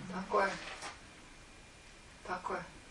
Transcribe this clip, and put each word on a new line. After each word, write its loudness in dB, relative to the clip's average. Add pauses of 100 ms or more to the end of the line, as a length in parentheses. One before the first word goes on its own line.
(140)
Tako 6
je. 10 (1800)
Tako 0
je. 2 (320)